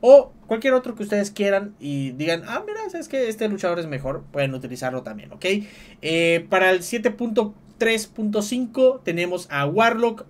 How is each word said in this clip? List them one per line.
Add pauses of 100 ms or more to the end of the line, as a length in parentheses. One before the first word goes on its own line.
o (140)
cualquier
otro
que
ustedes
quieran
y
digan,
"Ah,
mira, (180)
es
que
este
luchador
es
mejor",
pueden
utilizarlo
también,
¿ok? (560)
Eh,
para
el
siete
punto (240)
tres
punto
cinco
tenemos
a
Warlock